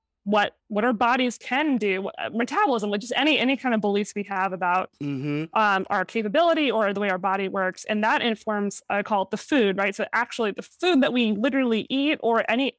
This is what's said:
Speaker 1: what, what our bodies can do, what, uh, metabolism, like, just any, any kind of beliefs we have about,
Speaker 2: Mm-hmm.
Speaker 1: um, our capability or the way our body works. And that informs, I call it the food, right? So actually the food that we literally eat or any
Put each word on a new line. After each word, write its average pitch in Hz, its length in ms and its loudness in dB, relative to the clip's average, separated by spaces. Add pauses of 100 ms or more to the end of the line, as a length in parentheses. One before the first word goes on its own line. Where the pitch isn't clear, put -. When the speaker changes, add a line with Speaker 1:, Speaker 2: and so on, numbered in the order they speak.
(260)
Speaker 1:
what, 208 320 2 (100)
what 208 160 -2
our 247 100 2
bodies 247 440 0
can 277 400 0
do, 196 260 0
what, 196 160 -6
uh, - 120 -6
metabolism, 240 600 0
like, 208 100 0
just 240 140 -6
any, 285 240 2
any 262 180 2
kind 247 160 -2
of 214 80 0
beliefs 202 320 0
we 202 100 -4
have 196 300 -2
about, 180 380 0 (100)
Speaker 2:
Mm-hmm. 147 520 -4
Speaker 1:
um, 202 360 2
our 185 160 0
capability 285 640 2
or 202 240 2
the 196 60 -4
way 202 100 0
our 185 80 0
body 190 300 0
works. 185 380 -2
And 214 180 -2
that 254 180 2
informs, 208 680 -2
I 202 120 0
call 202 220 0
it 196 80 -6
the 214 60 -6
food, 202 400 2
right? 208 180 -2
So 214 180 -4
actually 226 380 -2
the - 100 -10
food 339 400 2
that 247 120 2
we 233 180 2
literally 233 580 0
eat 277 320 0
or 226 300 2
any 247 280 0